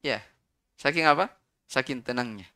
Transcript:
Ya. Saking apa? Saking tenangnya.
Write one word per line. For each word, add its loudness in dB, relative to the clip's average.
Ya. -2
Saking 2
apa? 4
Saking -2
tenangnya. -4